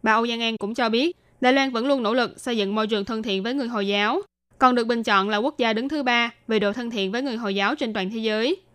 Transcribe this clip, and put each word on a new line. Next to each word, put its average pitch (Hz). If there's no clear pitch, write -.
Bà 226
Âu 226
Giang 233
An 226
cũng 208
cho 233
biết, 262
Đài 254
Loan 269
vẫn 233
luôn 277
nỗ 214
lực 247
xây 240
dựng 196
môi 214
trường 208
thân 220
thiện 190
với 233
người 269
Hồi 214
giáo, 208
còn 254
được 233
bình 233
chọn 202
là 208
quốc 262
gia 226
đứng 240
thứ 294
ba 240
về 220
độ 202
thân 240
thiện 196
với 240
người 269
Hồi 208
giáo 202
trên 233
toàn 190
thế 226
giới. 220